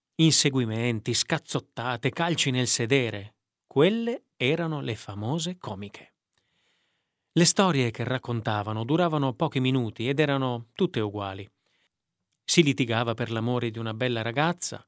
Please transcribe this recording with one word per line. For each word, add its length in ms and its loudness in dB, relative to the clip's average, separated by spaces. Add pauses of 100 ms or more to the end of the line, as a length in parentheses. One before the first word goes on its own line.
(160)
Inseguimenti, 1000 2
scazzottate, 960 -2
calci 400 0
nel 160 0
sedere. 720 0 (300)
Quelle 600 2 (100)
erano 440 0
le 140 -4
famose 600 -6
comiche. 580 -12 (1160)
Le 140 4
storie 440 4
che 140 -6
raccontavano 800 -4
duravano 480 0
pochi 260 -2
minuti 480 0
ed 140 0
erano 540 0
tutte 260 -2
uguali. 500 -6 (960)
Si 180 4
litigava 520 0
per 160 -4
l'amore 400 -2
di 80 -12
una 160 -6
bella 260 -2
ragazza, 680 -2